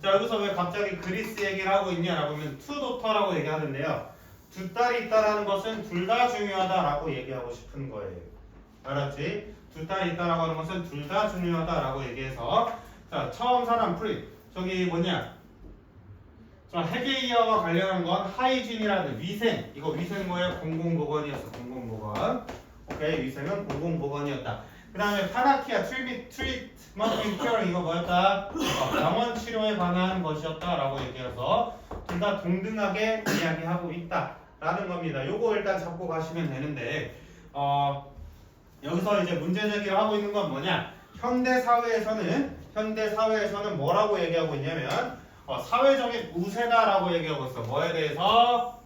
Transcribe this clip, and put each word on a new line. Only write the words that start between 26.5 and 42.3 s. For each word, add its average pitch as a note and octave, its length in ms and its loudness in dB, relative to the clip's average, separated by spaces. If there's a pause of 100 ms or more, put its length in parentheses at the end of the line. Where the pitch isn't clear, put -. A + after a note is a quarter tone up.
큐어, A#3 240 2
이거 F3 160 2
뭐였다? F3+ 680 2
어, - 420 0
병원 A#3 440 2
치료에 G#3+ 400 0
관한 F3+ 460 2
것이었다라고 D#3 800 -2
얘기해서 B2+ 760 0 (320)
둘 F3 120 -2
다 G3 220 0
동등하게 G#3+ 880 0
이야기하고 F3 640 0
있다라는 F3 960 -4
겁니다. D#3+ 380 -4
요거 G#3+ 300 2
일단 G3 240 0
잡고 E3+ 280 -6
가시면 D#3+ 440 -2
되는데, C3 640 -4 (380)
어, C#3+ 600 0 (680)
여기서 F#3+ 400 2
이제 E3+ 120 0
문제 F#3 320 0
제기를 G3+ 300 0
하고 G#3+ 180 4
있는 G#3 160 0
건 G3+ 200 0
뭐냐? E3+ 420 -2 (220)
현대 B3+ 460 2
사회에서는, A3+ 960 2 (180)